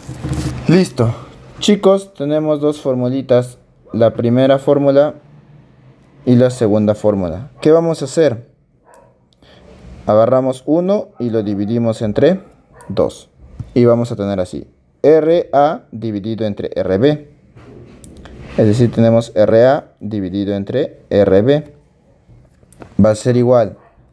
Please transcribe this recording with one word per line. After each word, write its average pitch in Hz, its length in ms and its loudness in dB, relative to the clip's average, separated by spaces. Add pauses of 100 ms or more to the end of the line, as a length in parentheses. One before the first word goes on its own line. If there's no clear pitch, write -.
(680)
Listo. 151 480 0 (440)
Chicos, 196 560 0
tenemos 151 480 -2
dos 147 180 -2
formulitas, 127 800 -2 (340)
la 110 220 2
primera 131 440 2
fórmula 143 580 0 (1080)
y 127 120 2
la 123 120 4
segunda 107 460 0
fórmula. 98 560 -4 (100)
¿Qué 151 100 2
vamos 165 300 2
a 147 60 -6
hacer? 123 420 -2 (1600)
Agarramos 123 580 0
uno 180 440 -2 (100)
y 120 100 -4
lo 110 140 -2
dividimos 107 580 -4
entre 131 400 0 (480)
dos. - 400 -6 (460)
Y 120 100 2
vamos 120 280 2
a 117 40 -8
tener 101 240 -6
así, 82 260 -10 (360)
R 160 500 2
A 143 300 0 (100)
dividido 107 540 -8
entre 98 280 -8
R 90 220 -2
B. 147 380 -2 (1200)
Es 113 120 2
decir, 113 240 2
tenemos 113 420 2
R 110 320 4
A 143 220 0 (100)
dividido 101 560 -6
entre 101 460 -6 (100)
R 98 320 4
B. 147 320 0 (1300)
Va 107 60 4
a 107 60 0
ser 123 200 -2
igual. 120 400 2 (360)